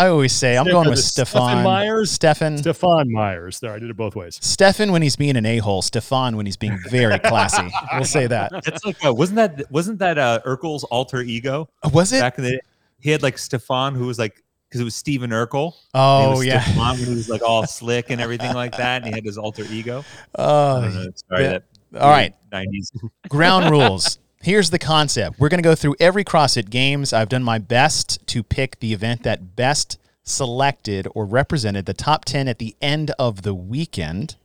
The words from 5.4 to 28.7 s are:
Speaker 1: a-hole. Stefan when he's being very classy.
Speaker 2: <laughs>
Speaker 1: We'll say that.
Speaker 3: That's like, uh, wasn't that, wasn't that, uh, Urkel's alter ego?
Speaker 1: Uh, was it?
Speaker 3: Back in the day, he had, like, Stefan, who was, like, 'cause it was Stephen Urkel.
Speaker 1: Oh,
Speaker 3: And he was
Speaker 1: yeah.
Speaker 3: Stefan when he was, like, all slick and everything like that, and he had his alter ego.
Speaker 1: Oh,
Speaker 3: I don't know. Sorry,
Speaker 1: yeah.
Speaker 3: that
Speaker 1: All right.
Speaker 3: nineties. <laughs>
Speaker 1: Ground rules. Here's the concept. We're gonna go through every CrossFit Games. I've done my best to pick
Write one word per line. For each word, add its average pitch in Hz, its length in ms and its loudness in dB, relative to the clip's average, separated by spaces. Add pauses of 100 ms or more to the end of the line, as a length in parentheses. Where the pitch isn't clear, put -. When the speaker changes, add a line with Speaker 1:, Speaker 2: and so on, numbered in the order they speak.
Speaker 1:
a-hole. 104 380 0
Stefan 123 540 -2
when 104 100 -6
he's 95 100 -8
being 101 220 -6 (100)
very 117 300 2
classy. 180 500 0 (140)
Speaker 2:
<laughs> 143 120 -10
Speaker 1:
We'll 135 100 -2
say 131 240 0
that. 110 240 -2 (120)
Speaker 3:
That's 160 200 -8
like, 190 200 -6
uh, 139 80 2
wasn't 180 260 0
that, 175 340 -2
wasn't 175 260 -4
that, 170 200 0
uh, 120 280 2
Urkel's 139 380 -6
alter 123 360 -4
ego? 123 480 -6 (140)
Speaker 1:
Uh, 151 100 0
was 175 200 4
it? 262 80 4
Speaker 3:
Back 123 180 0
in 131 60 -4
the 123 80 0
day, 127 80 -4 (400)
he 147 100 -2
had, 151 140 2
like, 123 140 0
Stefan, 131 580 -4
who 123 100 -4
was, 120 140 -6
like, 110 200 -6 (300)
'cause 120 100 -6
it 120 40 -2
was 110 100 -6
Stephen 123 360 -4
Urkel. 139 440 -2 (200)
Speaker 1:
Oh, 135 280 6
Speaker 3:
And 135 120 4
he 131 40 2
was 127 80 0
Speaker 1:
yeah. 127 160 2
Speaker 3:
Stefan 123 380 2
when 123 80 -4
he 120 80 -2
was, 113 120 -6
like, 113 140 -4
all 113 240 2
slick 120 440 -4
and 120 100 -4
everything 117 340 -4
like 123 220 -6
that, 123 260 -2
and 117 40 -10
he 110 60 -8
had 110 120 -8
his 104 120 -10
alter 107 320 -10
ego. 120 360 -8 (320)
Speaker 1:
Oh, 143 400 2
Speaker 3:
I 127 60 0
don't 98 120 -2
know. 92 120 -6 (220)
Sorry, 92 140 0
Speaker 1:
yeah. 92 160 0 (320)
Speaker 3:
that - 100 -8
Speaker 1:
All 143 80 6
right. 135 260 4 (180)
Speaker 3:
nineties. 98 400 -8 (180)
<laughs> - 180 -20
Speaker 1:
Ground 175 400 4
rules. 123 520 2 (240)
Here's 190 260 2
the 170 100 0
concept. 139 580 0
We're 147 120 4
gonna 175 120 2
go 160 140 6
through 143 240 0
every 185 240 4
CrossFit 127 440 2
Games. 135 440 0
I've 113 160 2
done 127 160 0
my 117 140 0
best 120 680 0
to 117 160 -4
pick - 380 -4